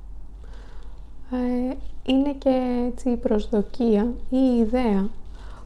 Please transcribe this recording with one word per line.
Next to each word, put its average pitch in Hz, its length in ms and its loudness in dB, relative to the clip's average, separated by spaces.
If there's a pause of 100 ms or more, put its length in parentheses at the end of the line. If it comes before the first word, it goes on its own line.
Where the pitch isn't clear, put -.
(1300)
ε, 247 440 -2 (280)
είναι 269 340 4
και 254 500 2
έτσι 240 220 -2
η 233 80 2
προσδοκία 214 960 2 (160)
ή 254 80 2 (180)
η - 40 4
ιδέα 220 500 4 (560)